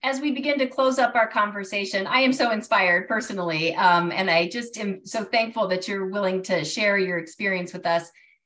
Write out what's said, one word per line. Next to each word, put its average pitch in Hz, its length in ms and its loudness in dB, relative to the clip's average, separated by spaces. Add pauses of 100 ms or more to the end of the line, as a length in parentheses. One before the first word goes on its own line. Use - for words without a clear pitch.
as 269 180 -2
we 294 120 0
begin 285 260 -2
to 262 80 2
close 262 320 2
up 247 160 2
our 226 140 4
conversation, 202 800 -2
I 254 140 0
am 262 120 4
so 240 180 2
inspired 190 560 2
personally, 170 680 -2
um, 175 340 4
and 190 200 -2
I 170 180 4
just 240 300 -8
am 196 260 -6
so 226 180 -4
thankful 226 460 0
that 185 180 -2
you're 196 200 -4
willing 190 380 -2
to 170 200 -2
share 202 340 0
your 180 200 0
experience 180 540 -4
with 165 140 -6
us. 170 240 0 (360)